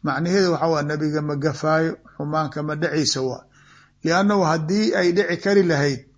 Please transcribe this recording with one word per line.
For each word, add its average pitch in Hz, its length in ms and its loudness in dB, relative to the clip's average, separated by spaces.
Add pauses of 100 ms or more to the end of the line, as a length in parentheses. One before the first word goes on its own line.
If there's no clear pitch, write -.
macnaheedu 175 480 0
waxa 160 160 0
waaye, 151 200 0
nebiga 151 340 -2
ma 147 140 -4
gafaayo, 156 580 0 (180)
xumaanka 151 520 -4
ma 151 120 -4
dhacaysa 147 460 -2
waa. 131 220 -6 (580)
Liannahu 196 420 2
haddii 165 520 0
ay 180 160 2
dhici 175 260 0
kari 202 260 4
lahayd 143 360 2 (180)